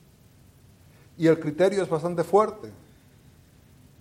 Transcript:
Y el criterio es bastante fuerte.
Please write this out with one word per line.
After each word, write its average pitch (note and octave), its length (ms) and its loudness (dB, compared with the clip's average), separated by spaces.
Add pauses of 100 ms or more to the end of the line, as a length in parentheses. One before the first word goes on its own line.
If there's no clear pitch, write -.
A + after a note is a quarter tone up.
(1200)
Y E3 80 0
el D#3+ 120 4
criterio F3 440 0
es E3+ 60 -6
bastante E3 360 -4
fuerte. G3+ 460 0 (1300)